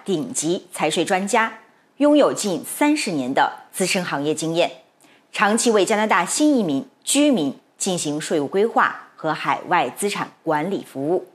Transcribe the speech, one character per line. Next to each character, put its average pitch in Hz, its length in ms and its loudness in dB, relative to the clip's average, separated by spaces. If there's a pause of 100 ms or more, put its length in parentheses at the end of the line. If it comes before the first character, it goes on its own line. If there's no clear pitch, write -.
顶 156 300 -4
级 170 400 -2
财 156 160 0
税 165 160 0
专 190 200 0
家， 220 340 0 (380)
拥 294 200 4
有 180 160 4
近 175 320 -4
三 294 320 0
十 214 140 -4
年 135 220 -2
的 147 200 2 (180)
资 - 140 -2
深 180 180 -2
行 156 180 -6
业 151 140 -2
经 165 180 -4
验， 165 160 2 (640)
长 214 260 2
期 240 140 2
为 208 140 4
加 220 100 0
拿 214 100 2
大 185 200 2
新 302 320 2
移 220 60 2
民、 135 220 -2 (160)
居 294 300 2
民 151 260 0 (200)
进 185 200 -2
行 151 220 -4
税 156 220 -2
务 139 40 -2
规 190 200 0
划 - 500 0
和 156 180 -4
海 151 360 -2
外 156 200 2
资 196 200 -4
产 - 200 -6 (140)
管 156 260 -2
理 196 140 -4
服 143 320 -4
务， - 180 -4